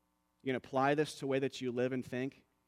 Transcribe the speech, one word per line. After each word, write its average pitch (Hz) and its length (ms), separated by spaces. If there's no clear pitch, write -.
You - 40
gonna 131 100
apply 135 380
this 147 200
to - 60
the 139 60
way 135 120
that 135 200
you 127 120
live 123 200
and 127 140
think, 131 380